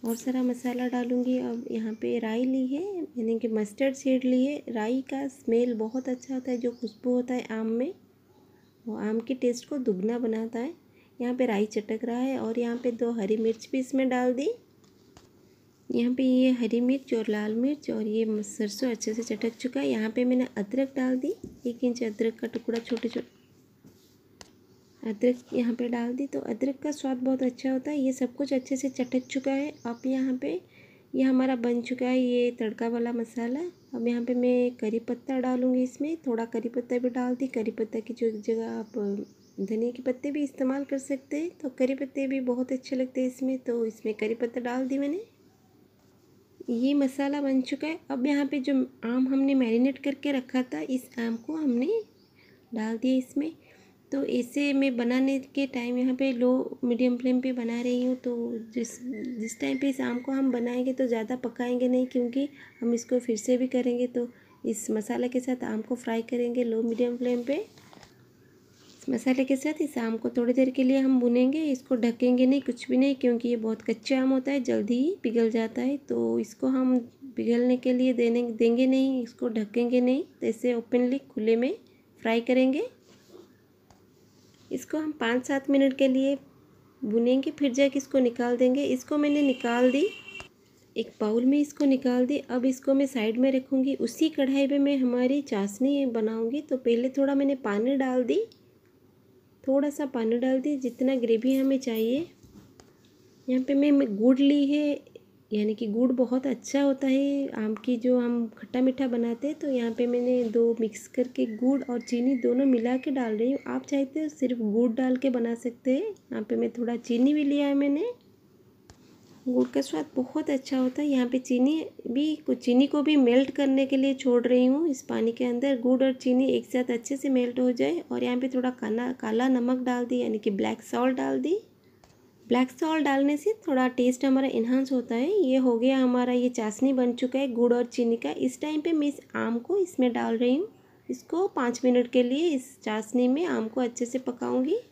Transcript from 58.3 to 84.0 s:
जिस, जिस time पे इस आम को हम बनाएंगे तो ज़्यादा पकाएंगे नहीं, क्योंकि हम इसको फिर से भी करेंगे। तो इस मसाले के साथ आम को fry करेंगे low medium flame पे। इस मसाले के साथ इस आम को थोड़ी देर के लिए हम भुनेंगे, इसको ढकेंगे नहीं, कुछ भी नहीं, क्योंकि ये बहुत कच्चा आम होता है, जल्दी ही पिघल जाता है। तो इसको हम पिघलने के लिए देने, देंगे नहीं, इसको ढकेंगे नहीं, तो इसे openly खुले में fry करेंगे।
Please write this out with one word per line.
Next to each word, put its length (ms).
जिस, 280
जिस 580
time 180
पे 100
इस 140
आम 160
को 140
हम 200
बनाएंगे 400
तो 140
ज़्यादा 320
पकाएंगे 500
नहीं, 180
क्योंकि 420
हम 140
इसको 260
फिर 180
से 180
भी 120
करेंगे। 400
तो 200
इस 260
मसाले 380
के 120
साथ 240
आम 180
को 140
fry 280
करेंगे 400
low 180
medium 340
flame 260
पे। 120
इस 1600
मसाले 340
के 120
साथ 260
इस 160
आम 180
को 140
थोड़ी 220
देर 180
के 140
लिए 140
हम 220
भुनेंगे, 420
इसको 340
ढकेंगे 500
नहीं, 160
कुछ 280
भी 60
नहीं, 200
क्योंकि 320
ये 100
बहुत 240
कच्चा 400
आम 80
होता 220
है, 100
जल्दी 340
ही 260
पिघल 280
जाता 320
है। 160
तो 420
इसको 280
हम 300
पिघलने 420
के 140
लिए 220
देने, 300
देंगे 420
नहीं, 360
इसको 280
ढकेंगे 500
नहीं, 220
तो 60
इसे 280
openly 520
खुले 300
में 180
fry 200
करेंगे। 460